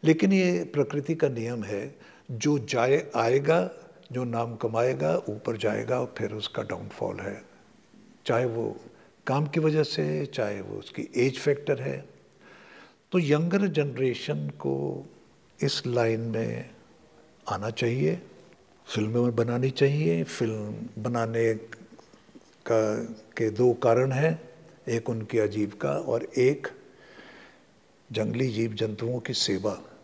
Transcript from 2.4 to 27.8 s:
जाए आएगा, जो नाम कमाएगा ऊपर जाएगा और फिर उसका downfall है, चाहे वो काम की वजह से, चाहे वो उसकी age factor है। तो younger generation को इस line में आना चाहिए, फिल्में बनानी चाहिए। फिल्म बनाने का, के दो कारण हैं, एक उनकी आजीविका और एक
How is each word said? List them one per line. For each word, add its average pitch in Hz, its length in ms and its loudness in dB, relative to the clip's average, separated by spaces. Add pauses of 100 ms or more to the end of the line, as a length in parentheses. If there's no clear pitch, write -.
जाए 127 560 2
आएगा, 143 560 4 (400)
जो 127 120 -2
नाम 117 320 -2
कमाएगा 131 640 0 (120)
ऊपर 107 280 -4
जाएगा 110 420 0
और 127 180 -6
फिर 107 140 -4
उसका 107 320 -6
downfall 98 560 -6
है, - 260 -8 (800)
चाहे 123 200 2
वो 113 320 -2 (500)
काम 143 200 2
की 156 120 0
वजह 156 240 4
से, 151 420 -2
चाहे 104 360 -4
वो 101 180 -8
उसकी - 360 -10
age 131 240 2
factor 139 420 0
है। 135 340 -6 (960)
तो 185 80 4
younger 170 480 4
generation 135 840 0
को 69 560 -4 (580)
इस - 240 -2
line 117 320 2
में 113 500 -4 (800)
आना 101 200 -4
चाहिए, 139 520 0 (640)
फिल्में 113 500 0
बनानी 120 340 2
चाहिए। 151 540 2
फिल्म 110 640 -4 (100)
बनाने 117 560 0 (1120)
का, 110 360 2 (340)
के 113 120 2
दो 123 240 4
कारण 127 380 4
हैं, 156 380 0 (400)
एक 117 200 -2
उनकी 113 300 0
आजीविका 104 520 0
और 123 320 0 (140)
एक 131 300 4 (1400)